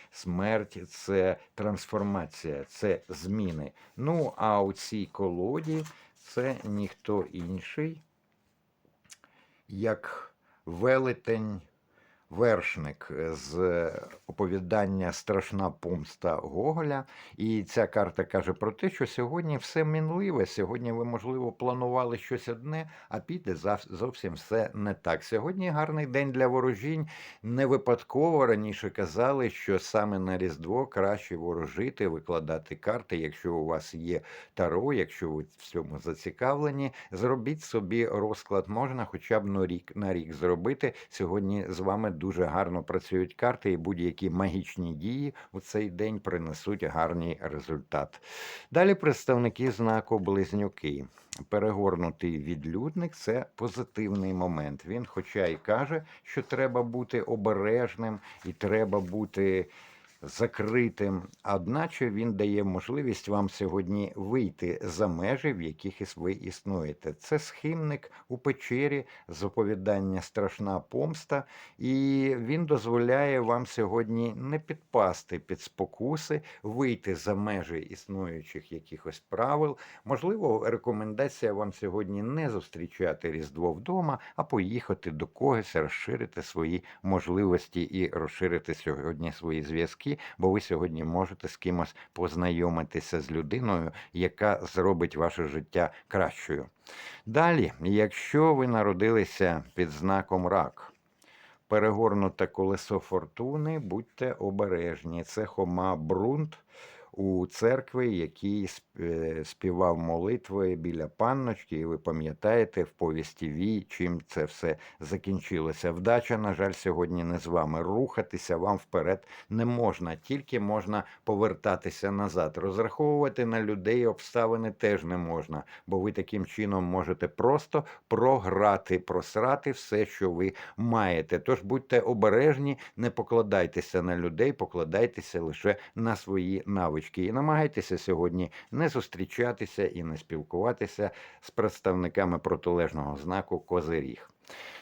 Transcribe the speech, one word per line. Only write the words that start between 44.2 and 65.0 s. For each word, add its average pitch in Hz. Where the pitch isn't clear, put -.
магічні 90
дії 127
у 95
цей 107
день 104
принесуть 87
гарний 82
результат. 73
Далі 190
представники 127
знаку 110
Близнюки. 95
Перегорнутий 92
відлюдник — 87
це 123
позитивний 101
момент. 80
Він 110
хоча 95
й 82
каже, 139
що -
треба 123
бути 120
обережним 110
і 90
треба 104
бути 95
закритим, 104
одначе 117
він 110
дає 101
можливість 113
вам 101
сьогодні 98
вийти 98
за 95